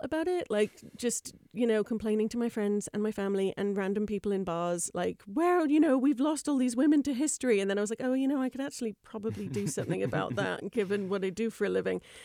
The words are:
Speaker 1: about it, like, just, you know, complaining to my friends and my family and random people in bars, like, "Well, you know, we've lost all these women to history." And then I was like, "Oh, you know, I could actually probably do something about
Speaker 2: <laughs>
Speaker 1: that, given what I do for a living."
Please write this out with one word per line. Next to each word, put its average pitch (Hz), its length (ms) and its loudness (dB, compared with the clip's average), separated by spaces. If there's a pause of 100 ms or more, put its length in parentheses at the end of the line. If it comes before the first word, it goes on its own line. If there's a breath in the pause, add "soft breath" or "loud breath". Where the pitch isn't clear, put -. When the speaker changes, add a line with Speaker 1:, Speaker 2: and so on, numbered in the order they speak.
Speaker 1:
about 320 240 -2
it, 359 220 0
like, 208 320 0 (160)
just, - 360 -4 (200)
you 240 120 0
know, 220 160 4
complaining 214 460 0
to 240 100 -4
my 233 120 0
friends 208 440 0
and 208 80 -2
my 214 100 0
family 196 440 0
and 202 220 -2
random 202 280 0
people 202 280 -2
in 190 100 0
bars, 175 500 -2
like, 180 320 -4
"Well, 330 400 2
you 294 140 4
know, 294 180 6
we've 262 220 2
lost 294 300 0
all 285 80 2
these 247 180 0
women 294 280 6
to 285 100 -2
history." 240 480 2
And 196 80 0
then 196 80 0
I 202 40 0
was 208 80 -2
like, 226 140 -6
"Oh, 254 100 0
you 269 140 2
know, 269 140 2
I 262 80 0
could 254 100 -10
actually 254 420 -6
probably 208 460 -8
do 120 180 -2
something 185 380 -2
about - 320 -2
Speaker 2:
<laughs> 202 60 0
Speaker 1:
that, - 300 -4
given 202 360 -2
what 190 160 -2
I 190 60 -2
do 220 200 -2
for - 140 -4
a 190 60 0
living." 185 320 -2 (220 loud breath)